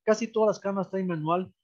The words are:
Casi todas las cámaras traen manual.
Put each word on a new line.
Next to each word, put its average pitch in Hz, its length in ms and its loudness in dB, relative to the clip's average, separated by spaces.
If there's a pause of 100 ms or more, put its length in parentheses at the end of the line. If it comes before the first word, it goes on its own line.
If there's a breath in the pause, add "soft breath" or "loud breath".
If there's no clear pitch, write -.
Casi 220 240 2
todas 220 200 2
las 196 120 0
cámaras 196 300 -4
traen 190 160 -4
manual. 170 460 -2 (100)